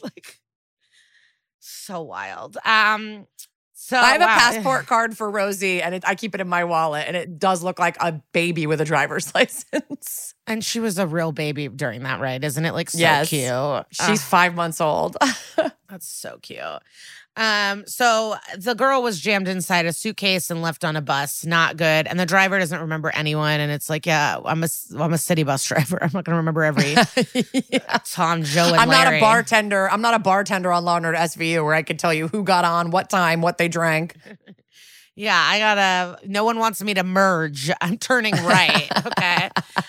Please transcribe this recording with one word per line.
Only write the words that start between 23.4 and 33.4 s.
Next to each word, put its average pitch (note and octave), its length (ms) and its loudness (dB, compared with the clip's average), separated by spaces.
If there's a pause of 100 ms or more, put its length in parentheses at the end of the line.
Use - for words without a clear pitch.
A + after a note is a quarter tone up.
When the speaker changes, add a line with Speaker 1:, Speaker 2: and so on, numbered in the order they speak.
Speaker 1:
And D3 120 -2
it's D3 200 -6
like, D#3 160 -4
"Yeah, D3 360 2
I'm E3 200 -2
a - 20 0
s-, - 320 -8
I'm E3 160 0
a D#3+ 60 0
city E3 240 0
bus C3+ 220 0
<laughs> - 20 -4
driver. D#3 340 0
I'm E3 140 0
not F#3+ 100 -4
gonna E3+ 120 0
remember D#3+ 260 0
every D3+ 320 2
Speaker 2:
<laughs> B3 760 0
Yeah. - 360 -2
Speaker 1:
Tom, E3+ 360 0
Joe, D#3+ 280 2
and E3+ 80 4
Speaker 2:
I'm A#3+ 120 6
not C4 160 6
a B3+ 60 6
Speaker 1:
Larry." - 80 2
Speaker 2:
bartender. G#3+ 680 4
I'm G3+ 140 0
not A#3 140 4
a A3 40 2
bartender F#3+ 520 2
on F3 120 2
Law F3 140 2
and E3 80 -2
Order E3 140 0
S E3 160 0
V E3 180 -2
U E3 100 0
where D3+ 120 2
I D#3+ 80 2
can E3+ 120 -4
tell E3 180 0
you D#3+ 140 -2
who G#3 160 -4
got F3+ 220 4
on, E3+ 240 2
what F#3 220 0
time, E3+ 300 2